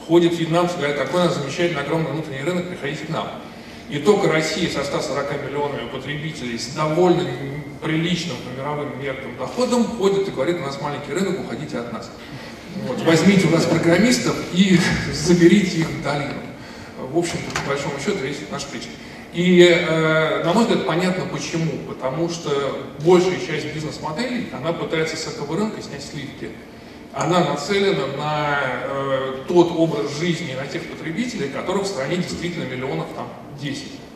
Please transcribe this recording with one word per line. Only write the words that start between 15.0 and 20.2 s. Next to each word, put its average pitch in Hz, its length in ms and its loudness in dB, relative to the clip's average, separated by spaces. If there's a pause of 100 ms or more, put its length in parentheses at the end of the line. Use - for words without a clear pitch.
заберите 175 680 6
их 156 100 2
в - 160 -6
долину. 143 300 -2 (760)
В 147 80 2
общем-то, - 440 -2
по 143 80 -4
большому 143 280 -2
счету, - 200 -2
весь 147 180 -4 (160)
наш - 140 -6
критик. - 240 -10 (420)
И, 175 280 8
э, 160 840 6